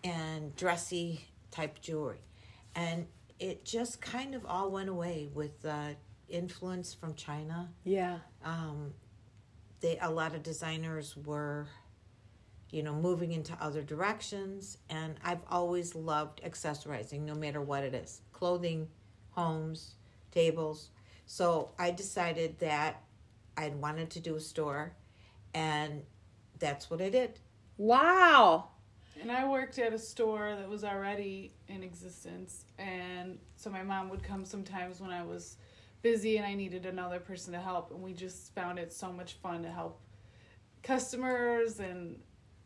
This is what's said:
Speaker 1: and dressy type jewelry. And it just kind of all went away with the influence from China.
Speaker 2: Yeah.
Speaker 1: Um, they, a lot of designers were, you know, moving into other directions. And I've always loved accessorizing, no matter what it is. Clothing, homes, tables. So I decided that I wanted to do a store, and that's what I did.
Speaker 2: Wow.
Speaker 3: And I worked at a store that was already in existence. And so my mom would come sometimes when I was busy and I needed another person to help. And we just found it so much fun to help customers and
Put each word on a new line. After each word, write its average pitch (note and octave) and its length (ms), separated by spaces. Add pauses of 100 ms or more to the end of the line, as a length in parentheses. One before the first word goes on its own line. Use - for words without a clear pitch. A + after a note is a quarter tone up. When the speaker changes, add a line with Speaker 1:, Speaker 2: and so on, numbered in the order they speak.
Speaker 1:
and D#3+ 520
dressy E3+ 680 (260)
type D3+ 300
jewelry. D3+ 400 (540)
And E3+ 320 (340)
it F#3 240
just A#3 360
kind C4 340
of A3+ 120
all F#3+ 240
went F#3+ 180
away E3+ 440
with D3 300
the D3 340 (320)
influence F3+ 680
from D#3+ 200
China. D#3 560 (140)
Speaker 2:
Yeah. F3+ 340 (260)
Speaker 1:
Um, D3+ 480 (880)
they, E3 200
a F3 100
lot D#3+ 240
of D#3 80
designers D#3+ 720
were, D3 500 (1040)
you D#3 120
know, D3+ 120
moving E3+ 380
into D#3+ 280
other D3+ 220
directions. G3 960 (120)
And D#3+ 340
I've F3 260
always F3 440
loved D#3 500
accessorizing, D3 800
no D3+ 120
matter D3 260
what C#3 240
it B2+ 100
is. - 260 (120)
Clothing, F3 560 (440)
homes, D#3+ 640 (360)
tables. D#3+ 600 (360)
So E3+ 520
I F3 120
decided E3+ 680
that D3+ 440 (540)
I D#3 140
wanted D3+ 400
to E3+ 100
do E3 160
a D#3 40
store, D3+ 520 (600)
and D3+ 480 (560)
that's - 320
what E3 100
I F#3+ 80
did. A#3+ 300 (400)
Speaker 2:
Wow. C4 880 (520)
Speaker 3:
And A3+ 120
I C4 160
worked C4+ 300
at A3+ 160
a A3 40
store G#3+ 580
that G3 120
was G#3 160
already G3 680 (160)
in F#2+ 140
existence. F3+ 840 (140)
And F3+ 600 (180)
so - 140
my F#3+ 120
mom F#3+ 280
would G3 120
come G3 220
sometimes F#3 560
when F#3+ 100
I F3 140
was E3+ 320 (460)
busy A3 340
and G#3 80
I G3+ 100
needed F3+ 300
another F3+ 360
person F3+ 340
to F3 60
help. F3+ 300
And F3+ 120
we F#3 100
just F3+ 420
found F3+ 240
it E3+ 140
so F#3 200
much F3+ 300
fun E3+ 200
to E3+ 80
help E3+ 280 (840)
customers A#3+ 960
and F3+ 380 (480)